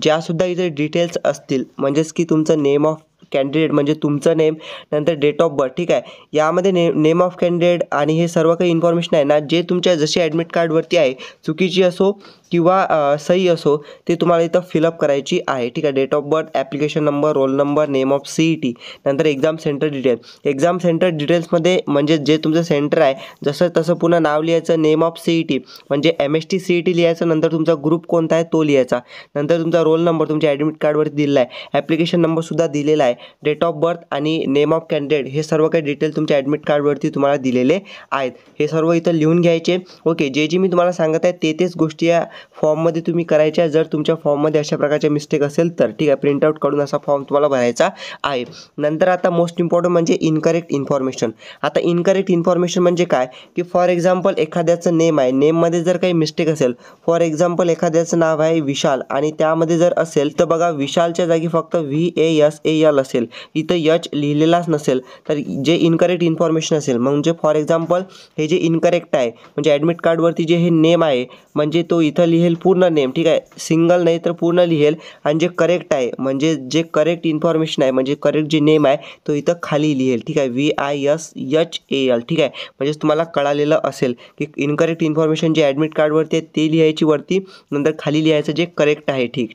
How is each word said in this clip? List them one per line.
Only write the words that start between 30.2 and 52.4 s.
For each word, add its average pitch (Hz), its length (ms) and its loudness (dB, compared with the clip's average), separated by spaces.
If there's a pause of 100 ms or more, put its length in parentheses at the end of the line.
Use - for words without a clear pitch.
तुमच्या 156 220 0
ॲडमिट 151 300 -2
कार्डवरती 151 360 0
दिलेला 143 240 2
आहे, 120 80 0 (240)
ॲप्लिकेशन 165 480 0
नंबरसुद्धा 160 460 -2
दिलेला 147 380 0
आहे, 120 100 0 (320)
date 151 240 0
of 151 100 -8
birth 170 300 -2
आणि 151 380 -4
name 147 240 2
of 160 80 2 (120)
candidate 143 340 -2
हे 139 160 -4
सर्व 156 260 2
काही 160 160 0
डिटेल 147 320 -4
तुमच्या 156 200 0
ॲडमिट 143 300 -2
कार्डवरती 147 420 0
तुम्हाला 143 280 0
दिलेले 131 440 0 (300)
आहेत. 131 220 -4 (280)
हे - 80 0
सर्व 160 240 0
इथं 170 200 0
लिहून 160 280 2
घ्यायचे. 170 380 2 (280)
ओके, 165 220 0
जे 143 180 0
जे 170 120 -2
मी 190 100 2
तुम्हाला 175 240 2
सांगत 160 320 -2
आहे, 180 80 2
ते 156 280 -2
तेच 170 180 -2
गोष्टी 160 280 -2
या 165 180 2 (360)
फॉर्ममध्ये 160 460 0
तुम्ही 170 180 -2
करायच्या, 156 440 2
जर 156 240 0
तुमच्या 156 220 0 (100)
फॉर्ममध्ये 151 360 2
अशा 151 160 -2
प्रकारच्या 147 340 0
मिस्टेक 147 320 -2
असेल 170 360 -2
तर, 120 120 2
ठीक 147 180 -2
आहे. 135 80 4
प्रिंटआउट 147 420 0
काढून 147 220 -2
असा 143 160 -2 (100)
फॉर्म 143 160 0
तुम्हाला 143 260 0
भरायचा 127 400 2 (360)
आहे. 131 200 -4 (340)
नंतर 151 300 0
आता 180 200 0
most 170 320 0
important 175 280 0
म्हणजे 170 320 2
इनकरेक्ट 160 520 -2
इन्फॉर्मेशन. 131 580 -2 (320)
आता 151 180 -2
इनकरेक्ट 190 500 0
इन्फॉर्मेशन 175 520 0